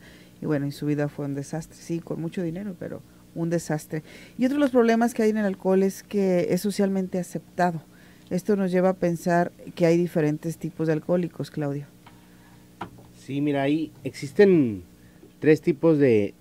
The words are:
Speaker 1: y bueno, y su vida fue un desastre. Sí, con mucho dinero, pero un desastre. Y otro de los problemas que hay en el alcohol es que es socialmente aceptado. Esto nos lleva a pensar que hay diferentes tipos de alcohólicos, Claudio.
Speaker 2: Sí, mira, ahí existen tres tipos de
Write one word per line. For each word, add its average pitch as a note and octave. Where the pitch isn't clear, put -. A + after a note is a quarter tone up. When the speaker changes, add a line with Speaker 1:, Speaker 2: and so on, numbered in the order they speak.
Speaker 1:
y -
bueno, C#3+
y C#3+
su C#3+
vida D3
fue D3
un C#3
desastre. D#3
Sí, E3
con D#3
mucho E3+
dinero, F3+
pero -
un E3
desastre. D#3+
Y B3
otro C4
de D4
los C#4
problemas A#3
que A3+
hay G#3+
en G#3+
el G#3+
alcohol F#3+
es G3
que F#3+
es F3+
socialmente F#3+
aceptado. F3
Esto F#3+
nos G3
lleva F#3
a F#3+
pensar F3
que F3
hay E3
diferentes D#3+
tipos D#3+
de D#3+
alcohólicos, D#3
Claudio. C#3+
Speaker 2:
Sí, C#3
mira, C#3+
ahí D3+
existen C#3+
tres D3
tipos E3
de A#2